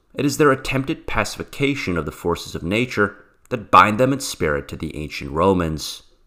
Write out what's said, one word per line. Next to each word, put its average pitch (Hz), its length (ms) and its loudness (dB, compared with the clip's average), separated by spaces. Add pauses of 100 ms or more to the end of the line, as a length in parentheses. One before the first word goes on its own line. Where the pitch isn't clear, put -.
(140)
it - 100 -4
is - 140 0
their 143 160 6
attempted 135 520 -4
pacification - 920 -4
of 76 80 -4
the 82 80 -8
forces - 420 -4
of 80 80 -8
nature 104 540 0 (320)
that 110 220 -6
bind 104 280 8
them 131 140 4
in 127 80 -4
spirit 73 480 -4
to 80 80 -12
the - 180 -8
ancient 71 360 -10
Romans, 82 720 0 (240)